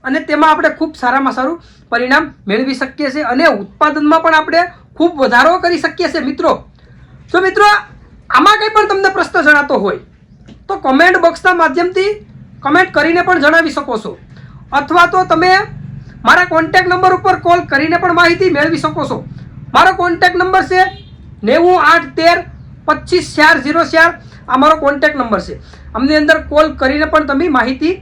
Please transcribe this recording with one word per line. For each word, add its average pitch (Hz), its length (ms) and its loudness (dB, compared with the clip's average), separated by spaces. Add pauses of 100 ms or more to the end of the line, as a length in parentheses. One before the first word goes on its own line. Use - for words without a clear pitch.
અને 269 180 -4
તેમાં 311 300 2
આપણે 311 200 2 (100)
ખૂબ 311 220 -6
સારામાં 262 360 -2
સારું 320 240 -6 (260)
પરિણામ 254 380 0 (200)
મેળવી 262 360 -4
શકીએ 269 320 -6
છીએ 302 160 -6
અને 285 160 2
ઉત્પાદનમાં 302 760 0
પણ 320 180 2
આપણે 330 260 -2 (300)
ખૂબ 339 260 0
વધારો 262 420 4
કરી 349 220 -2
શકીએ 320 260 -4
છીએ. 277 160 -4
મિત્રો, 302 240 -2 (800)
જો 359 80 2
મિત્રો 415 300 2 (600)
આમાં 403 300 2
કંઈ 427 160 -4
પણ 427 160 0
તમને 381 240 0
પ્રશ્ન 330 320 0
જણાતો 285 300 0
હોય 190 260 -6 (640)
તો 392 160 -4
કોમેન્ટ 330 360 4
બોક્સના 339 340 2
માધ્યમથી 359 580 0 (480)
કોમેન્ટ 349 340 0
કરીને 330 280 0
પણ 349 200 0
જણાવી 320 320 2
શકો 262 240 -6
છો - 140 -12 (680)
અથવા 320 280 2
તો 370 180 0
તમે 359 260 0 (760)
મારા 339 280 4
કોન્ટેક્ટ 359 360 0
નંબર 370 260 2
ઉપર 370 260 0
કોલ 349 200 2 (100)
કરીને 320 280 0
પણ 349 200 0
માહિતી 339 320 2
મેળવી 311 340 -2
શકો 311 260 -4
છો. - 80 -6 (560)
મારો 349 200 4
કોન્ટેક્ટ 359 420 0
નંબર 370 340 0
છે 370 100 2 (640)
નેવું 330 480 2
આઠ 320 260 2
તેર 339 220 2 (480)
પચીસ 311 500 -2
ચાર 311 300 4
ઝીરો 311 260 0
ચાર. 330 180 4 (380)
આ 262 100 0
મારો 311 220 2
કોન્ટેક્ટ 285 360 0
નંબર 226 240 -4
છે. - 200 -14 (340)
આમની 277 220 0
અંદર 311 320 2
કોલ 294 260 0
કરીને 294 320 -2
પણ 311 200 0
તમે 285 220 -2
માહિતી 269 520 -2